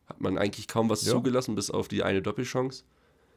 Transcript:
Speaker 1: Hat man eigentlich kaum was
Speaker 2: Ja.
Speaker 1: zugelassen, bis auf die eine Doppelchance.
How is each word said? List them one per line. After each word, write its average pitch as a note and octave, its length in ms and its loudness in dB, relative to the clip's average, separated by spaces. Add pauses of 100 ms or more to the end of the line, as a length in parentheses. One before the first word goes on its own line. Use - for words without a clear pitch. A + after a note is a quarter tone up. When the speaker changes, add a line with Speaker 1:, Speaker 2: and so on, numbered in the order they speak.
Speaker 1:
Hat - 140 -16
man - 180 0
eigentlich G2+ 280 -2
kaum A2+ 240 2
was G#2+ 140 2
Speaker 2:
Ja. - 80 4
Speaker 1:
zugelassen, B2 420 2
bis G2+ 160 -2
auf G2+ 180 -2
die G2+ 140 0
eine G2 200 2
Doppelchance. B2+ 640 -2 (520)